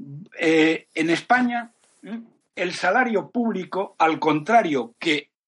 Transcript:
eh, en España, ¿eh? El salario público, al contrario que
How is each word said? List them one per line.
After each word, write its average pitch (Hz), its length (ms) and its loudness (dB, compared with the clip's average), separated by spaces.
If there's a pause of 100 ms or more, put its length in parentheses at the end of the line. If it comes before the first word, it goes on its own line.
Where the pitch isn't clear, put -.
(380)
eh, 160 560 2
en 160 160 0
España, 240 640 0 (300)
¿eh? 226 180 -10 (360)
El 175 180 -4
salario 202 560 0
público, 185 680 -4
al 160 200 2
contrario 151 800 0
que 147 320 -4 (180)